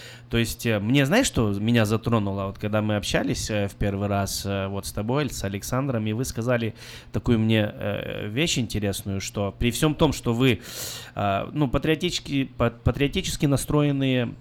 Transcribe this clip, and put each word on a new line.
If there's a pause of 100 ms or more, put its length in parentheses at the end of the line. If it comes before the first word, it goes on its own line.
(300)
То
есть,
э,
мне,
знаешь,
что
меня
затронуло,
вот
когда
мы
общались,
э,
в
первый
раз,
э,
вот
с
тобой,
с
Александром,
и
вы
сказали (380)
такую
мне,
э,
вещь
интересную,
что
при
всём
том,
что
вы, (560)
э,
ну,
патриотически, (120)
па-,
патриотически
настроенные